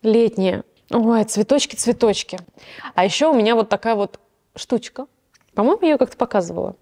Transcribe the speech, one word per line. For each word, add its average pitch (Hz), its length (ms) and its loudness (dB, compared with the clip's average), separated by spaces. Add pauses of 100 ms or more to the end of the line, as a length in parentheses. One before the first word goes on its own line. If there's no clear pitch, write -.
летние. 214 600 2 (280)
Ой, 226 340 2
цветочки, 220 520 -2
цветочки. 208 600 -2 (560)
А 180 100 2
еще 294 260 0
у 302 40 4
меня 226 220 4
вот 220 120 0
такая 226 260 -2
вот 202 240 -6 (380)
штучка. - 500 -8 (480)
По-моему, 294 280 0
я 349 60 2
ее 302 100 2
как-то - 180 0
показывала. 185 640 -4